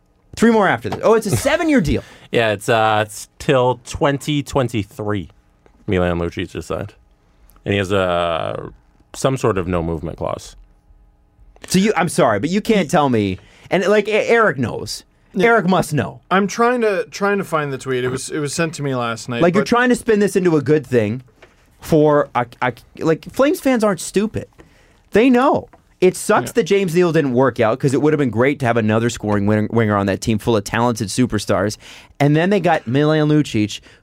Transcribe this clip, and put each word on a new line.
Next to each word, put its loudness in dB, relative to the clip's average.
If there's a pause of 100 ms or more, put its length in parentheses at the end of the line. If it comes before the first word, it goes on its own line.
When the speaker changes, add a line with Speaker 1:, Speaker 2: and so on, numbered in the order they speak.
(380)
Speaker 1:
Three 6
more 4
after -2
this. -8
Oh, 4
it's 2
a 0
seven-year 2
deal. -2
<laughs> -20 (180)
Speaker 2:
Yeah, 2
it's, -6
uh, 2
it's -14
till 0
twenty -2
twenty-three. -4 (560)
Milan 0
Lucic -6
just -10
signed, -8 (680)
and -2
he 0
has -2
a, -2 (420)
some -2
sort 0
of -4
no -2
movement -6
clause. -8 (1120)
Speaker 1:
So 0
you, 2
I'm 0
sorry, 2
but -4
you -2
can't 0
tell 2
me. 0 (320)
And, 0
like, 2
E-, -4
Eric 2
knows. -6 (300)
Speaker 3:
Yeah. 0
Speaker 1:
Eric 2
must 0
know. -4 (100)
Speaker 3:
I'm 2
trying 0
to, 0
trying -2
to -4
find -4
the -6
tweet. -4
It -2
was, -6
it -4
was -4
sent -4
to -12
me -4
last -6
night, -2
Speaker 1:
Like, 4
you're 2
Speaker 3:
but -6
Speaker 1:
trying 2
to 2
spin 0
this 0
into 2
a 2
good 0
thing 0 (600)
for 2
a, -2 (160)
a, 0 (240)
like, -2
Flames 0
fans 0
aren't 0
stupid. -4 (640)
They 4
know. 2 (320)
It 4
sucks 0
Speaker 3:
Yeah. -12
Speaker 1:
that 2
James 0
Neal 2
didn't 2
work 2
out 2
'cause 2
it 0
would 2
have 2
been 0
great 0
to -2
have 2
another 2
scoring -2
win-, 2
winger 2
on 2
that 0
team -2
full 0
of -2
talented -2
superstars. -2 (420)
And 2
then 2
they 2
got 0
Milan 2
Lucic, 0 (240)